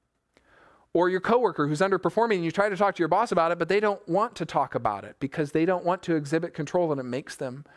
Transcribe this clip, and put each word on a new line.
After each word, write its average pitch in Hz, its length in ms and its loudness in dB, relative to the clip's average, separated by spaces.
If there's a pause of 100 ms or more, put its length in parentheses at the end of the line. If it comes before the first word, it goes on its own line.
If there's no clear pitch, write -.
(920)
Or 180 160 4
your 185 100 0
coworker 202 480 2
who's 151 140 0
underperforming, 196 540 2
and 170 100 0
you 160 40 -2
try 202 200 2
to 196 60 -4
talk 196 200 2
to - 40 -4
your 165 80 2
boss 196 240 0
about 170 200 2
it, 175 80 -2
but 165 100 -2
they 196 100 2
don't 208 300 0
want 208 280 0
to 170 100 -6
talk 139 260 -2
about 107 300 -4
it 104 160 -18
because 143 320 -4
they 160 140 2
don't 180 200 0
want 185 180 0
to 170 120 0
exhibit 160 400 -2
control, 165 360 0
and 139 80 -2
it 127 40 -6
makes 127 320 -8
them 135 300 -8 (120)